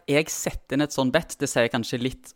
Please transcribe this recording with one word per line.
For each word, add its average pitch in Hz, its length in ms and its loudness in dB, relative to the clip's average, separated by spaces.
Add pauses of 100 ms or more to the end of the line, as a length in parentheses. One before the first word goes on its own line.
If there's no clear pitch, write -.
jeg 147 240 2
setter - 460 -4
inn 147 80 4
et - 80 -6
sånn 131 180 2
bet, 160 280 0
det 139 100 0
sier 117 220 4
kanskje 120 280 -2
litt 127 360 -6